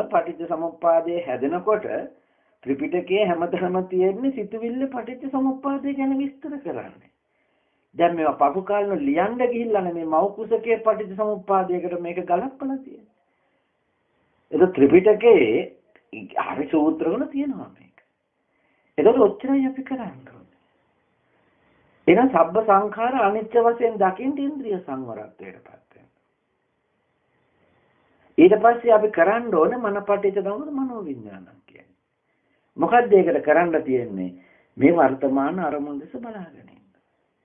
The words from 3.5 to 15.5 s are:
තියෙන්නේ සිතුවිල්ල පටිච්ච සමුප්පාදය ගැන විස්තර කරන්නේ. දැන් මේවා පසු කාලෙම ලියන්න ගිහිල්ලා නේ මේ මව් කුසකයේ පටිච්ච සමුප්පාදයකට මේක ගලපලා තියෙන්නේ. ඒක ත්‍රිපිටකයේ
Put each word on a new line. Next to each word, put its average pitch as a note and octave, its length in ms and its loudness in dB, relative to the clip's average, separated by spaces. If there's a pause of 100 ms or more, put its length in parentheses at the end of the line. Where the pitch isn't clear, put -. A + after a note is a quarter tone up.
තියෙන්නේ G3 480 -2
සිතුවිල්ල A#3 540 -8
පටිච්ච B3+ 420 -10
සමුප්පාදය C#4 640 -4
ගැන C4+ 200 -2
විස්තර C#4 420 -6
කරන්නේ. A#2 540 -12 (880)
දැන් E3+ 180 2
මේවා D#3 280 -2
පසු C#3+ 200 0
කාලෙම G3+ 380 -2
ලියන්න F3+ 400 -2
ගිහිල්ලා A#3 420 0
නේ F3 120 -4
මේ E3 120 -8
මව් E3 260 0
කුසකයේ A3+ 460 -2
පටිච්ච A3 360 -2
සමුප්පාදයකට F#3 840 -2
මේක F3 220 -8
ගලපලා C4 560 -4
තියෙන්නේ. - 360 -18 (1400)
ඒක F3+ 200 4
ත්‍රිපිටකයේ E3+ 800 6 (920)